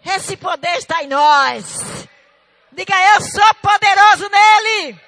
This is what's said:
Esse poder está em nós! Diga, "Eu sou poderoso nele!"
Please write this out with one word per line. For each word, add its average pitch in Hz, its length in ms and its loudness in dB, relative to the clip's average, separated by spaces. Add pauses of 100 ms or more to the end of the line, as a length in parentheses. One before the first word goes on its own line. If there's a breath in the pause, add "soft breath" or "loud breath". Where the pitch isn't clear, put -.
Esse 381 300 -8
poder 339 420 -8
está 320 240 -8
em 285 60 -10
nós! 277 580 0 (1080)
Diga, 381 220 -6 (180)
"Eu 403 80 2
sou 403 400 0
poderoso 403 680 2
nele!" 415 800 2